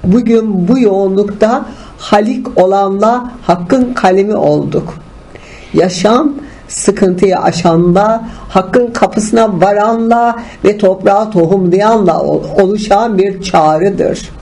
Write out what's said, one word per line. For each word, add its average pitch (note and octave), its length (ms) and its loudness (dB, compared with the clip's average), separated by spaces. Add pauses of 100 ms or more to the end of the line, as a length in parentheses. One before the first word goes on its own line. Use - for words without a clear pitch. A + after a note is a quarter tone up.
bugün A3 640 2
bu C4 100 2
yoğunlukta G3+ 880 0 (320)
halik G#3+ 600 -2
olanla G3 720 0 (120)
hakkın B3 520 0
kalemi G3 420 0
olduk. D3 580 -2 (800)
Yaşam, A3+ 580 2 (360)
sıkıntıyı F#3+ 720 0
aşanla, F3 880 2 (240)
hakkın A3+ 420 0
kapısına G#3+ 680 0
varanla A3+ 760 2 (280)
ve G#3 140 2
toprağa G3+ 520 2
tohumlayanla F#3 920 2
ol-, D3+ 400 -2
oluşan G#3+ 560 0
bir F#3+ 240 -2
çağrıdır. D#3+ 880 0 (120)